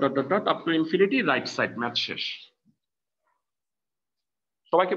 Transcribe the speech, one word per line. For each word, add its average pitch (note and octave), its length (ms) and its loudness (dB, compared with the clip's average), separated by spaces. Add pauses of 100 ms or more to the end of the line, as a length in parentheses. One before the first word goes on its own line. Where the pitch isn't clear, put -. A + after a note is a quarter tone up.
dot, C3+ 140 2
dot, C3+ 160 0
dot, G#3+ 180 2
up - 140 -2
to - 40 -2 (120)
infinity, F#3+ 380 2 (120)
right A#2+ 240 0
side A#2 160 -2 (100)
math A#2+ 140 -4 (100)
শেষ। - 180 -8 (2500)
সবাই F3+ 200 4
কি F#3+ 80 -4